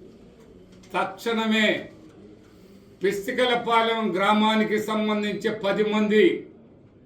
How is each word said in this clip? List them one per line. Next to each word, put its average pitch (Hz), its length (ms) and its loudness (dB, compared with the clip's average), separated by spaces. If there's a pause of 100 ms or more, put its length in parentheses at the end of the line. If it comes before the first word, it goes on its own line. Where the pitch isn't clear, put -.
(960)
తక్షణమే 220 960 0 (1120)
పిస్తికలపాలెం 226 1120 0
గ్రామానికి 214 600 2
సంబంధించి 208 760 -2 (100)
పది 202 200 0
మంది 208 680 2 (560)